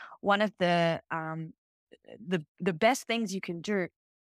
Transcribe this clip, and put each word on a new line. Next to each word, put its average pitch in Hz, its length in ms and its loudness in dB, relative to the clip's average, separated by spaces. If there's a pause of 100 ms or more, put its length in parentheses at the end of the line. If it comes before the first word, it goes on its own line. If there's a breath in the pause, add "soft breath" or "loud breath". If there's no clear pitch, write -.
(220 loud breath)
one 202 200 4
of 214 180 2
the, 170 400 4 (120)
um, 160 420 -6 (720)
the, 175 160 0 (160)
the 185 140 0
best 220 300 4
things 226 300 -4
you 196 80 -4
can 170 200 -8
do 190 260 0 (340)